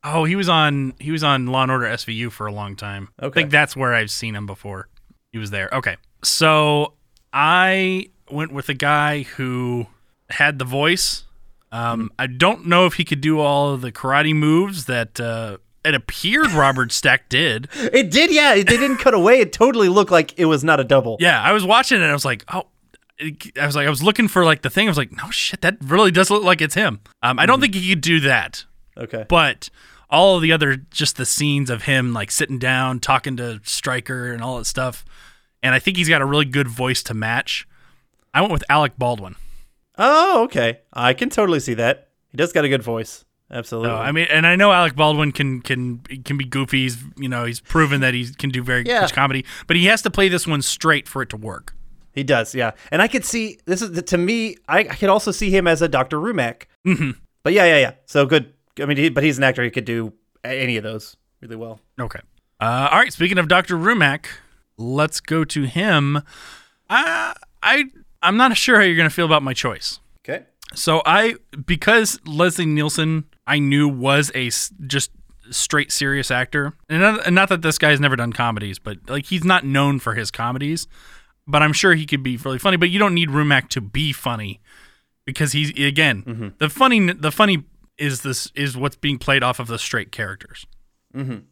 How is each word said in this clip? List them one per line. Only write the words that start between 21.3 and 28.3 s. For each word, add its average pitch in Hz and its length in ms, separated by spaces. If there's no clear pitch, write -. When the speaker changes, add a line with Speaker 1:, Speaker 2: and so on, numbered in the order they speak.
Speaker 1:
I 143 100
was 208 120
watching 233 340
it, 185 40
and 156 80
I 143 40
was 143 100
like, 123 280
"Oh," 185 160
it, 147 400
I 143 80
was 143 100
like, 143 100
I 151 40
was 139 120
looking 208 260
for, 180 180
like, 156 160
the 131 80
thing. 208 160
I 214 40
was 156 60
like, 135 160
"No - 180
shit, - 300
that 190 220
really 185 280
does 185 200
look 208 140
like 180 180
it's 151 120
him." 180 260
Um, 123 160
I 147 60
don't 240 120
Speaker 2:
Mm-hmm. 262 60
Speaker 1:
think 220 120
he 185 160
could 185 100
do 160 200
that. 127 440